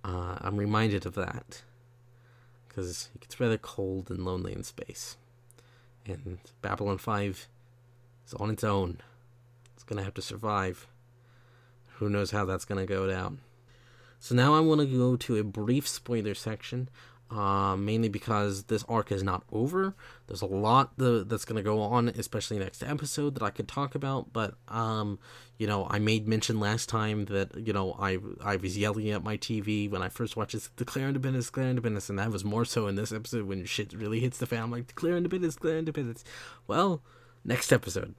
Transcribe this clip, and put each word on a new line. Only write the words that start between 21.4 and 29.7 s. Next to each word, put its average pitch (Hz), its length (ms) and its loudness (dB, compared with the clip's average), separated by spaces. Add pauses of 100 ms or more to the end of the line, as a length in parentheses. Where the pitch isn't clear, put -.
gonna 110 180 -2
go 107 180 2
on, 117 300 4
especially 107 480 -4
next 95 240 -6
episode, 143 520 -2
that 123 80 -4
I 101 80 0
could - 160 -6
talk 143 300 -4
about, 135 360 -2
but, 110 220 -2 (140)
um, 110 500 -2 (400)
you 110 80 0
know, 101 240 0
I 104 80 2
made 107 300 4
mention 110 320 2
last 104 280 0
time 107 380 0
that, 98 400 -2
you 107 60 0
know, 95 260 0
I, 95 200 0 (240)
I 101 140 0
was 92 220 -2
yelling 107 320 0
at 98 140 -2
my 107 120 -2
T 110 240 -2
V 104 280 0